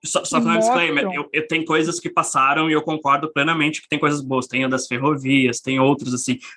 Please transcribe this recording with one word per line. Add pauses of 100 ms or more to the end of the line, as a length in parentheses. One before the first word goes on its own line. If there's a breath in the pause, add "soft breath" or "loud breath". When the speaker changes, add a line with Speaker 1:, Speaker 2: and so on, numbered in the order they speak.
Speaker 1:
Só,
só
Speaker 2:
que
Speaker 1:
fazendo
um
disclaimer,
Speaker 2:
mostram
Speaker 1:
eu,
eu
tenho
coisas
que
passaram
e
eu
concordo
plenamente
que
tem
coisas
boas,
tem
o
das
ferrovias,
tem
outros,
assim, (180 loud breath)